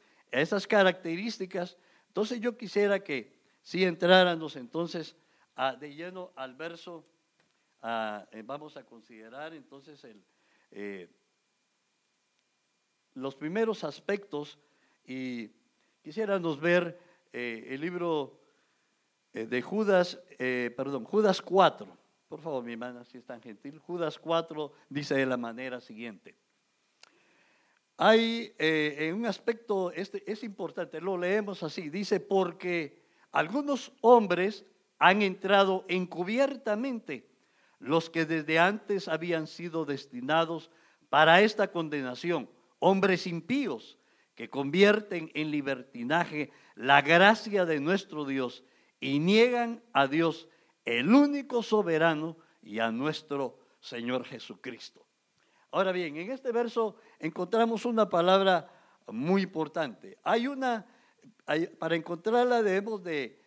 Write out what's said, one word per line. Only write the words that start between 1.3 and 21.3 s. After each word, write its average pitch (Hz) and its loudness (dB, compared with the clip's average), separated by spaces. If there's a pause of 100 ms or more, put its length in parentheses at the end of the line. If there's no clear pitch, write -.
entonces 220 -4
yo 233 -4
quisiera 202 0
que 139 -8 (240)
si 180 -2
entráramos 175 4
entonces 160 -8 (400)
a, 131 -2
de 143 -16
lleno 180 -14
al 131 -12
verso, 165 -14 (760)
a, 110 -6
eh, 110 -16
vamos 147 -14
a 123 -20
considerar 117 -20
entonces 139 -20
el, 107 -20 (480)
eh, 98 -12 (2000)
los 135 -10
primeros 196 -4
aspectos 147 -8 (460)
y 127 -10 (520)
quisiéramos 170 -4
ver, 170 2 (320)
eh, 120 -8
el 135 -8
libro, 170 -4 (920)
eh, 113 -6
de 123 -2
Judas, 190 0 (200)
eh, 123 -2
perdón, 135 -6
Judas 202 2